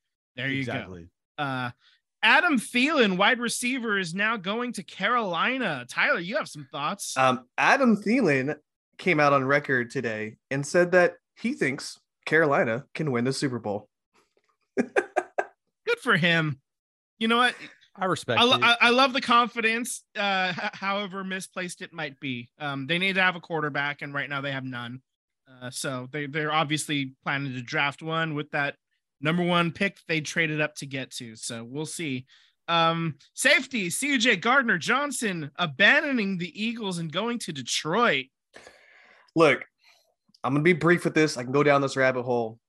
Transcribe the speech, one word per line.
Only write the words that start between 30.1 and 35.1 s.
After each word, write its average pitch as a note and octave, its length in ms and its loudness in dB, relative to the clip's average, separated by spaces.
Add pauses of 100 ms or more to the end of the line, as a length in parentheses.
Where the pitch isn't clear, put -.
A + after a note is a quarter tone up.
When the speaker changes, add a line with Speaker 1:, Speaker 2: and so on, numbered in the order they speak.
Speaker 1:
traded D#3 400 -2
up D3+ 140 -2
to - 100 -12
get C3+ 280 -10
to. A2+ 240 -14
So A#2 260 -10
we'll C3+ 240 -8
see. C#3 400 -8 (400)
Um, E3 520 2 (160)
safety, C4 540 0
C C#4 300 -2
J A3+ 160 2
Gardner-Johnson A3 1200 0